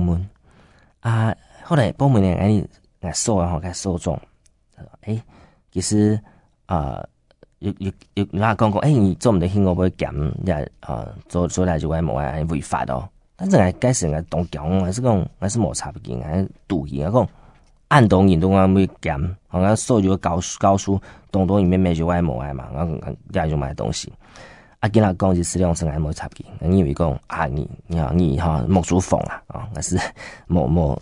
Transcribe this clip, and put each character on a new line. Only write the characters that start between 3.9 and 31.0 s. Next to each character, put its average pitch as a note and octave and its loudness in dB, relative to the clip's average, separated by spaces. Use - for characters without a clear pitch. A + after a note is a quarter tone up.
长， D#2+ -4
诶， A2+ -6
其 F#2+ -4
实 G#2+ 2
啊， D2 -4
呃， G1+ -14
有， G2+ -4
有， F#2+ -4
有， G2+ -2
有 F#2 -2
人 - -
讲 G#2+ 2
讲， G#2+ 2
诶， D3+ 2
你 G2 4
做 - 2
唔 G2+ 4
得， E2+ 2
我 F#2 4
不 F2 0
会 F#2 2
兼， D2+ -4
也， D2+ -4
呃， A1 -10
做， F2 0
做 F2+ -2
来 E2+ 0
就 D#2+ -4
会 D#2+ -2
无 C#2+ -2
爱 D2 -4
违 D#2+ -4
法 - -4
哦。 C2 -6
但 F#3+ -6
是 F#3+ 4
我 F#2 4
开 B2 0
始 F2+ -2
我 D2+ -2
当 E2+ -4
强， E2+ -2
还 F2 -2
是 G#2+ -6
讲， A2+ 0
还 F#2+ -4
是 A2 -2
无 E2+ 0
差 - -10
别， B1 -8
还 D#2 -4
是 F#2+ -2
赌 D#2 -4
赢， C#2 -4
我 F2+ -2
讲 A#2 2
按 B2+ 6
动 F#2+ 6
运 F2+ 4
动 F#2+ 4
啊， F#2+ 6
会 F#2+ 4
兼， E2 -4
好 F2+ -4
像 G2+ 4
所 A2+ 2
有 F#2+ 2
教 F2 -2
书， - -10
教 G2 4
书， G2 -2
当 F#2+ 2
当 G2 4
里 G2+ 4
面 F2+ 4
没 F#2 2
就 D#2+ -2
爱 F2 0
无 D2 -2
爱 C#2+ -6
嘛， B1+ -10
我， C2+ -6
我， E2 -6
也 E2 -2
就 D2+ -2
买 C#2 -4
东 G#1+ -4
西。 - -10
啊， A#2 0
今 A2 4
仔 G2+ 4
讲 F#2 2
是 F2 0
质 - -4
量 F2 2
上 E2 -4
还 D2 -4
无 D2+ -2
差 - -10
别， - -6
因 F#2+ 6
为 C#2+ 0
讲 D#2+ 0
啊， - -6
你， C#2 -4
你 E2+ -4
好， C2+ -2
你 E2+ 2
哈， D#2 0
莫 F#2+ 4
做 E2+ 0
风 - 0
啊， - -12
啊， - -12
还 - -8
是 F2+ -2
莫， E2+ 2
莫， D2 2